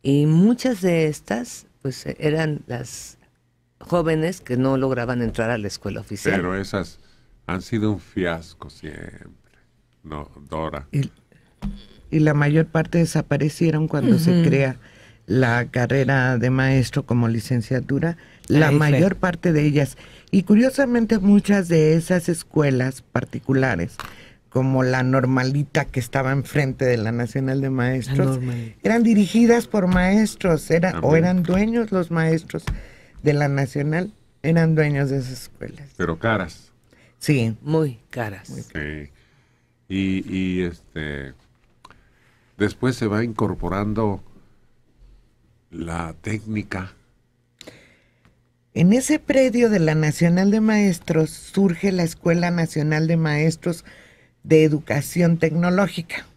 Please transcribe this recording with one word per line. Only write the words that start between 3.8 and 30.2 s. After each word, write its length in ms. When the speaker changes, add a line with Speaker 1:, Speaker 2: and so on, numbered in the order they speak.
Speaker 1:
jóvenes 600
que 160
no 220
lograban 420
entrar 300
a 80
la 80
escuela 340
oficial. 360
Speaker 2:
Pero 200
esas 420
han 140
sido 320
un 80
fiasco 720
siempre, 880
¿no, 260
Dora? 440
Speaker 3:
Y, 180
y 100
la 120
mayor 340
parte 320
desaparecieron 920
cuando 300
se 220
Speaker 1:
Ujú. 80
Speaker 3:
crea 280
la 440
carrera 680
de 100
maestro 560
como 240
licenciatura 880
la 200
Speaker 1:
Ahí 100
fue. 120
Speaker 3:
mayor 260
parte 360
de 120
ellas. 320
Y 120
curiosamente 760
muchas 500
de 260
esas 340
escuelas 760
particulares, 920
como 320
la 200
Normalita 840
que 160
estaba 320
enfrente 520
de 120
la 160
Nacional 480
de 100
Maestros, 480
Speaker 1:
La 60
Normalita. 460
Speaker 3:
eran 200
dirigidas 640
por 200
maestros, 840